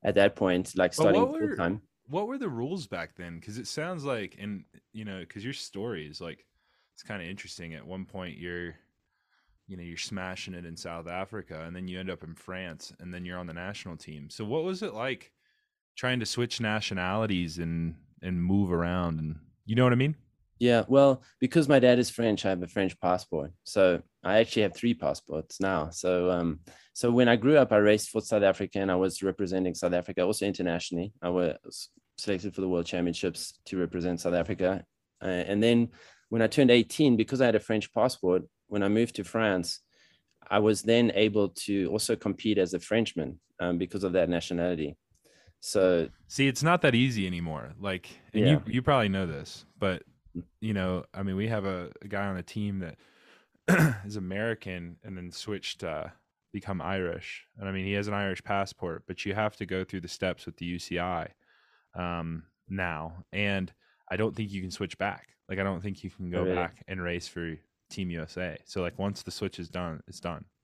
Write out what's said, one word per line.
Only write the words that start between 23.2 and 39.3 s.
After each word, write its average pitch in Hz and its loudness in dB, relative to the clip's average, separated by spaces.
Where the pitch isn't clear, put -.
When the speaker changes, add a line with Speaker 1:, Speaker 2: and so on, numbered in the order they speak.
Speaker 1:
So 92 4
I 101 4
actually 113 4
have 95 0
three 120 0
passports - -4
now. 87 0
So, 90 0
um, 87 0
so 120 0
when 120 6
I 120 8
grew 135 6
up, 131 6
I 107 8
raced 104 6
for 110 0
South 107 2
Africa 98 2
and 98 2
I 90 4
was 92 0
representing 92 0
South 87 -2
Africa, 87 -2
also 101 2
internationally. 90 -2
I 87 -4
was - -2
selected 98 -4
for - -10
the 95 0
World 87 0
Championships 87 -4
to 98 -6
represent 87 -2
South 87 -2
Africa. 90 0
Uh, - -6
and 95 0
then 117 4
when 113 0
I 110 4
turned 127 6
eighteen, 123 6
because 110 2
I 131 6
had 113 4
a 104 6
French 107 -2
passport, 98 2
when 101 -2
I 98 2
moved 113 2
to 101 -6
France, 95 0